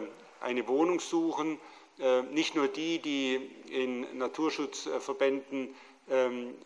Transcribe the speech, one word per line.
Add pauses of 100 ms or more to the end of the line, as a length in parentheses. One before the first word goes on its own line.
(400)
eine
Wohnung
suchen, (380)
äh,
nicht
nur
die,
die (180)
in
Naturschutzverbänden, (340)
ähm,